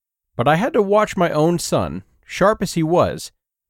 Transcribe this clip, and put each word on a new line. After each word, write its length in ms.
but 100
I 120
had 160
to 80
watch 340
my 160
own 260
son, 460
sharp 360
as 120
he 100
was, 480